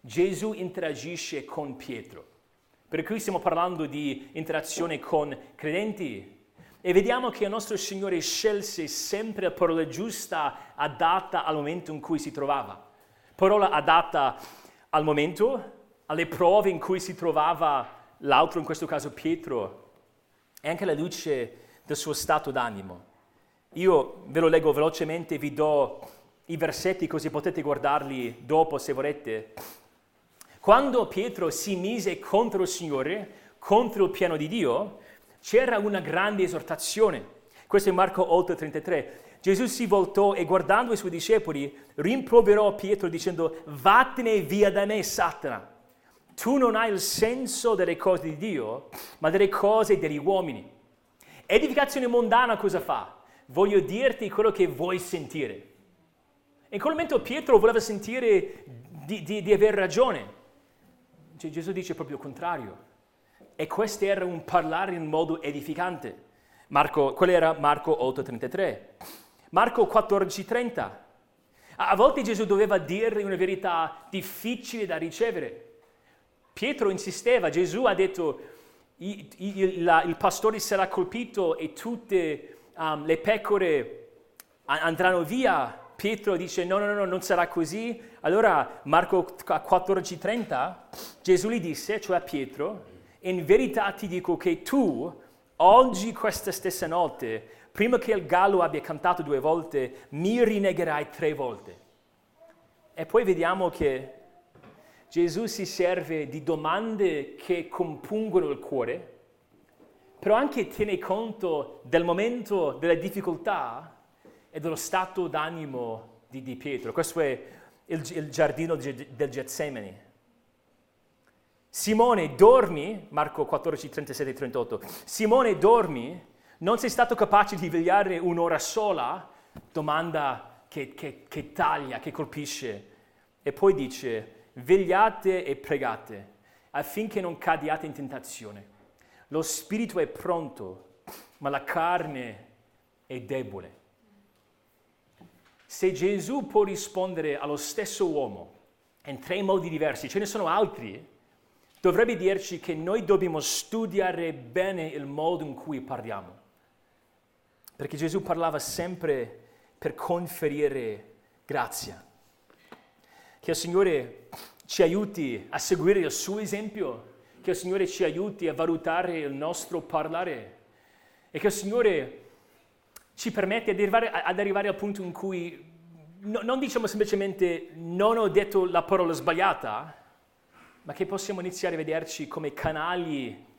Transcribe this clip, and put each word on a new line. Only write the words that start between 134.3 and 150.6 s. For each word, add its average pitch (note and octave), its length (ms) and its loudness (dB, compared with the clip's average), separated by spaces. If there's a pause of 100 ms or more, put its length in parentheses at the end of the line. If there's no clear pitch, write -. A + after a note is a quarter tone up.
"Vegliate F#3 920 2
e C#3 120 -4
pregate A2+ 800 -6 (340)
affinché G3+ 500 -4
non E3+ 160 -6
cadiate D#3 480 -2
in D3+ 80 -10
tentazione. A#2+ 760 -14 (600)
Lo D#3 160 -2
spirito G3+ 560 -4
è D3+ 80 0
pronto, C3+ 960 -8 (360)
ma C#3+ 120 -4
la C#3+ 140 -2
carne D3+ 840 -4 (580)
è B2+ 160 -12
debole." G#2 560 -8 (1900)
Se F#3+ 200 0
Gesù G3 560 -2
può G#3+ 160 4
rispondere F3+ 760 -4
allo D3 180 -4
stesso F#3 540 -4
uomo A2+ 440 -6 (520)
in C3+ 140 -10
tre F3+ 240 -4
modi F#3 260 0
diversi, D3 400 -2
ce - 80 -6
ne G3+ 80 -2
sono G3+ 220 -4
altri, D3 600 -2 (720)